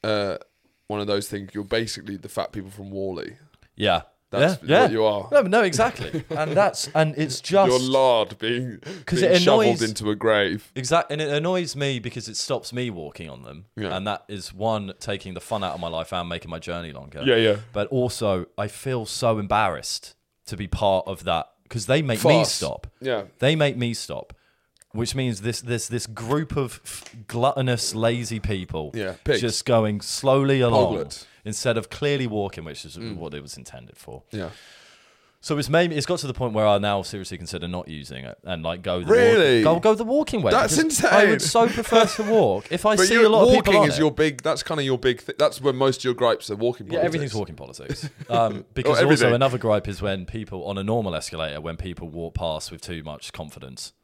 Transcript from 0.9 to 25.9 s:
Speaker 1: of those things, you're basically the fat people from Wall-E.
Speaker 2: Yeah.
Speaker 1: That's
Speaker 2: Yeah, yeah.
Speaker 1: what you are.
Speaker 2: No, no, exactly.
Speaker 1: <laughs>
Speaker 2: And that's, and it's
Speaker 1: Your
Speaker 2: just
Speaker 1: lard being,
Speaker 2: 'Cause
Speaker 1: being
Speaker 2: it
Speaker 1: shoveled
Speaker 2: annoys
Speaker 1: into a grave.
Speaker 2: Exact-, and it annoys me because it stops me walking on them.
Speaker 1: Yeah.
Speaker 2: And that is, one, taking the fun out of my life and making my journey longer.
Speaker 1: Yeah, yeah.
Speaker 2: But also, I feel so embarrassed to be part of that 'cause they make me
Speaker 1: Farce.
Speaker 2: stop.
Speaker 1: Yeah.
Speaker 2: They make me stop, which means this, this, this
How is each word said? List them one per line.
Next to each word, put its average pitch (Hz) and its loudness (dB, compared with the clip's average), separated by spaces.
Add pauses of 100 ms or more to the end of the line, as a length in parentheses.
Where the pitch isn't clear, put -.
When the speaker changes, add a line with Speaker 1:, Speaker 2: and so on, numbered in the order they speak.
Speaker 1:
of 101 -4
those 101 -2
things, 98 -8
you're 104 -6
basically 107 -4
the 107 -14
fat - -6
people 98 -12
from 98 -16
Wall-E. 95 -8 (440)
Speaker 2:
Yeah. 92 2 (380)
Speaker 1:
That's 160 2
Speaker 2:
Yeah, - -10
yeah. 180 6
Speaker 1:
what 247 4
you 110 2
are. 101 0
Speaker 2:
No, 285 6
no, 202 2
exactly. 175 -2
Speaker 1:
<laughs> - -20
Speaker 2:
And 156 -2
that's, 170 2
and 156 2
it's 147 -4 (120)
Speaker 1:
Your 190 6
Speaker 2:
just 127 4
Speaker 1:
lard 127 4
being, 120 -4 (260)
Speaker 2:
'Cause - 0
Speaker 1:
being 185 6
Speaker 2:
it 175 6
Speaker 1:
shoveled 180 6
Speaker 2:
annoys - 4
Speaker 1:
into 110 -2
a 104 2
grave. 104 0
Speaker 2:
Exact-, 135 0
and 151 -4
it 151 -4
annoys 165 -2
me 139 -2
because 110 -10
it 107 -12
stops - -4
me 123 -4
walking 80 -10
on 64 -16
them. 71 -18 (100)
Speaker 1:
Yeah. 95 -4
Speaker 2:
And 95 -4
that 101 -4
is, 98 -12
one, 101 -4
taking 98 -8
the 87 -10
fun 104 -6
out 87 -4
of 80 -10
my 87 -6
life 82 -6
and 87 -4
making 85 -10
my 82 -8
journey 85 -10
longer. 69 -14
Speaker 1:
Yeah, 127 4
yeah. 110 4 (140)
Speaker 2:
But 104 -2
also, 113 0 (100)
I 104 -4
feel 123 -6
so 113 0
embarrassed 101 -2 (320)
to 101 -10
be 101 -6
part 95 2
of 95 -10
that 85 -2 (220)
'cause 107 -8
they 139 2
make 113 -2
me 151 6
Speaker 1:
Farce. 107 4
Speaker 2:
stop. - -6 (140)
Speaker 1:
Yeah. 123 -2 (160)
Speaker 2:
They 147 2
make 147 0
me 120 -2
stop, - -10 (580)
which 113 -4
means 127 -2
this, 113 -4
this, 120 -4
this 117 -6